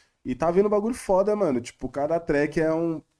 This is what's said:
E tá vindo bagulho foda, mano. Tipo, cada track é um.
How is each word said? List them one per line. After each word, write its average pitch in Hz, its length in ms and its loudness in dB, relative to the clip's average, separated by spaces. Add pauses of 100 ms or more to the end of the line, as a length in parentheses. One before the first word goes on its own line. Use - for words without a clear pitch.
(240)
E 123 120 -4
tá 160 160 0
vindo 202 160 4
bagulho 208 260 0
foda, 202 400 2
mano. 160 260 0
Tipo, - 280 -10
cada 151 320 -2
track 151 400 0
é 160 120 2
um. 165 300 -2 (180)